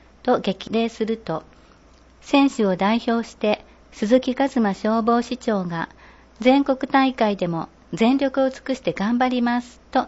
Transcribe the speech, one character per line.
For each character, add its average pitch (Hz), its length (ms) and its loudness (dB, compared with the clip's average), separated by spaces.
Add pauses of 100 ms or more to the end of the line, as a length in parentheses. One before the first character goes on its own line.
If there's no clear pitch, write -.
(240)
と 247 160 2
激 - 300 -6
励 226 180 -2
す 220 180 -6
る 220 120 -4
と、 160 260 -8 (800)
選 277 280 2
手 220 160 0
を 185 100 2
代 202 300 0
表 233 220 -2
し - 60 -20
て - 320 -2 (260)
鈴 240 300 2
木 254 120 -4
一 269 240 -2
馬 208 180 2
消 226 260 0
防 233 200 2
士 247 160 -6
長 196 280 -2
が、 170 240 -6 (500)
全 262 240 4
国 269 140 0 (140)
大 269 220 2
会 208 220 0
で 185 120 -4
も 165 220 -6 (240)
全 226 240 2
力 269 260 0
を 262 60 0
尽 - 140 -10
く 262 120 -4
し - 40 -10
て 165 140 -4
頑 226 240 -2
張 254 100 2
り 247 140 -2
ま 240 200 0
す、 - 200 -20 (100)
と - 160 0